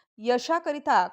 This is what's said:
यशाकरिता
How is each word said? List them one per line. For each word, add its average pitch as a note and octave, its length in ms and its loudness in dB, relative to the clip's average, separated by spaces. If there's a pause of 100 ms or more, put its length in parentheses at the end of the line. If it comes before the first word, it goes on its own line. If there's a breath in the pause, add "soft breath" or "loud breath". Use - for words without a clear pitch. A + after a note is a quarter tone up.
(180 soft breath)
यशाकरिता B3+ 960 0